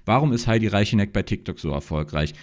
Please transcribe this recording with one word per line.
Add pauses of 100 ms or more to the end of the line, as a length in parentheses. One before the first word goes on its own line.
Warum
ist
Heidi
Reicheneck
bei
TikTok
so
erfolgreich?